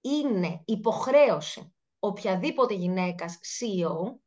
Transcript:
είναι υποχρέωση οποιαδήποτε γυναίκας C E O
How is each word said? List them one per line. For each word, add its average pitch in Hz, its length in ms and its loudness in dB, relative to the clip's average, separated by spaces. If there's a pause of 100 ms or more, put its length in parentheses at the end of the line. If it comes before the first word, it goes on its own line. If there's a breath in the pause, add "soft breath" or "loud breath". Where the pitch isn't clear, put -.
είναι 254 640 0
υποχρέωση 220 1080 2 (240)
οποιαδήποτε 208 760 0
γυναίκας 180 640 -2 (200)
C 240 60 -4
E 180 240 0
O 170 260 -4 (120)